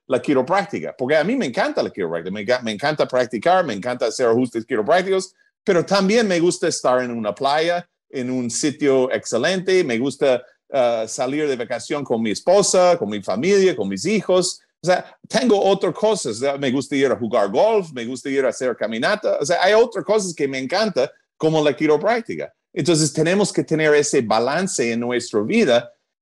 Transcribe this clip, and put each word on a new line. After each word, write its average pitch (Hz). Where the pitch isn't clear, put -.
la 127
quiropráctica, 180
porque 135
a 151
mí 233
me 214
encanta 202
la 101
quiropráctica, 85
me 104
enca-, 123
me 110
encanta 143
practicar, 127
me 127
encanta 123
hacer 120
ajustes 113
quiroprácticos, 185
pero 170
también 202
me 175
gusta 175
estar 127
en 123
una 107
playa, 160
en 127
un 123
sitio 135
excelente, 180
me 117
gusta, 131
ah, 117
salir 143
de 135
vacación 123
con 113
mi 113
esposa, 180
con 104
mi 104
familia, 180
con 98
mis 98
hijos. 185
O 160
sea, -
tengo 214
otras 190
cosas, 160
¿verdad? 139
Me 139
gusta 139
ir 135
a 104
jugar 107
golf, 185
me 120
gusta 131
ir 135
a 117
hacer 127
caminata. 170
O 151
sea, 170
hay 196
otras 226
cosas 196
que 139
me 135
encanta, 156
como 156
la 147
quiropráctica. 151
Entonces, 156
tenemos 185
que 165
tener 156
ese 147
balance 120
en 117
nuestra 120
vida 120